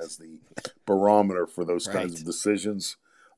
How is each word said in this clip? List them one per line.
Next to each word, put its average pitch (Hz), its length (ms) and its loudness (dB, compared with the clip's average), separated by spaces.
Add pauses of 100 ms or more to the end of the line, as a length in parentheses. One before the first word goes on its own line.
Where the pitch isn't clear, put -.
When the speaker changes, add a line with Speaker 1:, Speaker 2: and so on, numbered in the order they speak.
Speaker 1:
as 82 160 -14
the 80 220 -20 (460)
barometer 98 640 4
for - 160 -6
those 87 240 -2
kinds 90 260 -4
Speaker 2:
Right. 80 60 -12
Speaker 1:
of 78 60 -12
decisions. 98 720 -2 (400)